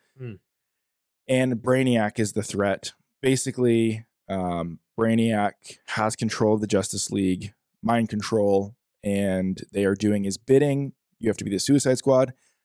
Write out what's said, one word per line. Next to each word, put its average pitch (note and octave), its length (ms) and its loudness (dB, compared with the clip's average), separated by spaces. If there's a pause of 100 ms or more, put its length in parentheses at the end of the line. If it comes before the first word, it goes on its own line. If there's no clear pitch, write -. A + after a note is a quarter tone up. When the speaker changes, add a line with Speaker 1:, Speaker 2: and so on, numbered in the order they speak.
(160)
Speaker 1:
Hmm. B2 180 -14 (920)
Speaker 2:
And B2+ 280 2
Brainiac B2 640 2
is G#2 160 0
the G#2 80 -2
threat. G2 500 -4 (300)
Basically, A#2 840 0 (240)
um, F2 500 -6 (200)
Brainiac A2+ 540 0 (360)
has A2 280 -2
control A2 380 0
of G#2+ 60 0
the G#2+ 60 -4
Justice G2 440 -2
League, G2 440 -2 (280)
mind A2+ 280 0
control, G2+ 680 0 (260)
and F#2+ 600 -2 (100)
they G2+ 120 0
are G2 100 2
doing G#2 300 0
his G2 120 -4
bidding. C#3 560 2 (260)
You A2+ 120 -4
have G#2 80 -2
to G#2 60 -6
be G#2 60 -6
the G2+ 80 -2
Suicide C#3 400 2
Squad C3 360 2 (300)